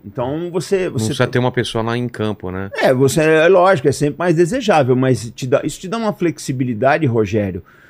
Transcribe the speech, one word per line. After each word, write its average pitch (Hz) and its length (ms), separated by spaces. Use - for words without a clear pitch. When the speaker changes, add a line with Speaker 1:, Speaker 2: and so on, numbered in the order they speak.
Speaker 1:
Então 139 480
você, 185 340
Speaker 2:
Não 156 80
Speaker 1:
você 110 120
Speaker 2:
precisa 127 200
Speaker 1:
tem 120 80
Speaker 2:
ter 123 60
uma 123 120
pessoa 113 320
lá 117 120
em 123 140
campo, 107 400
né? 95 260
Speaker 1:
É, - 160
você, 135 300
é 160 260
lógico, 185 400
é 135 40
sempre 147 260
mais 170 180
desejável, 170 600
mas 127 340
te - 160
dá, 131 180
isso - 160
te 190 80
dá 202 100
uma 220 140
flexibilidade, 135 920
Rogério, 104 560